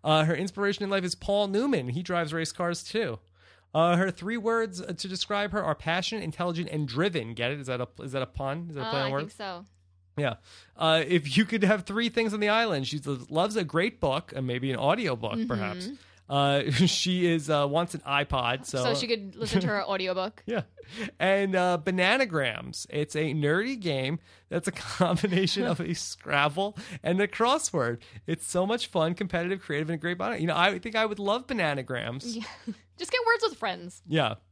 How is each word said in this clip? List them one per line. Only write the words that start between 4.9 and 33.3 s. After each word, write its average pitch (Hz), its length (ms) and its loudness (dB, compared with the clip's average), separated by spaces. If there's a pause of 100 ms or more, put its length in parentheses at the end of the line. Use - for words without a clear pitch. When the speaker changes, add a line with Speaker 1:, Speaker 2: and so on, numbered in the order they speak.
Speaker 1:
to 196 120 -8
describe 202 440 -2
her 202 100 -2
are 156 140 0
passionate, 180 480 -2
intelligent, 170 460 -4
and 151 180 -2
driven. 131 460 -2
Get 120 180 -2
it? 147 80 -6
Is 131 80 -10
that 123 120 -2
a, 120 80 -4 (140)
is 135 100 -8
that 135 100 -2
a 127 40 -2
pun? 143 440 -6
Is 151 40 -10
that 135 140 -4
a - 20 -4
play 139 100 -2
Speaker 2:
Uh, 135 40 0
Speaker 1:
on 135 60 -2
Speaker 2:
I - 20 -2
Speaker 1:
words? 139 100 -2 (120)
Speaker 2:
think - 20 -20
so. 190 280 -10 (520)
Speaker 1:
Yeah. 135 180 0 (420)
Uh, 160 300 4
if 147 300 2
you 214 80 6
could 214 180 0
have 202 220 4
three 226 240 0
things 226 260 0
on 208 60 -2
the 208 80 2
island, 208 400 2
she 147 100 -2
lo-, 139 200 -4 (120)
loves 185 240 2
a 214 80 2
great 170 380 0
book, 147 340 0
and 131 140 -2
maybe 127 240 -2
an 120 60 -2
audio 160 360 2
book, 110 200 -4
Speaker 2:
Mm-hmm. 226 120 -2
Speaker 1:
perhaps. 180 420 -4 (400)
Uh, 143 420 2
<laughs> 156 160 6
she 180 400 2
is, 160 220 2
uh, 147 220 4
wants 170 240 0
an - 60 -8
iPod. 135 680 0
So, - 160 -2
Speaker 2:
So 269 120 2
she 247 120 -2
could 202 300 -4
listen 202 240 0
to 180 60 0
Speaker 1:
<laughs> - 20 2
Speaker 2:
her 208 160 0
audiobook. 185 600 -2
Speaker 1:
Yeah. 214 180 -2 (580)
And, 196 340 4
uh, 180 280 4
Bananagrams. 185 1080 0
It's 151 260 -2
a 151 160 0
nerdy 180 460 0
game 147 400 -2 (300)
that's - 200 -2
a 185 40 -2
<laughs> - 0 -
combination 185 920 0
of - 160 0
a 165 140 -4
Scrabble 151 840 -2 (260)
and 180 180 2
a 208 80 2
crossword. 180 680 0 (280)
It's 160 200 -4
so 185 200 0
much 233 220 -2
fun, 170 260 2
competitive, 180 480 -2
creative, 151 260 -2
and 170 60 -2
a 160 40 -4
great 175 200 -4
bond. 202 220 -2
You 165 80 2
know, 151 80 2
I 185 240 4
think 226 160 -6
I 220 100 2
would 208 140 -4
love 220 260 0
Bananagrams. 135 800 -2 (120)
Speaker 2:
Yeah. 226 60 -8 (240)
<laughs> 220 80 -8 (240)
Just - 140 -4
get 494 120 2
words 453 200 4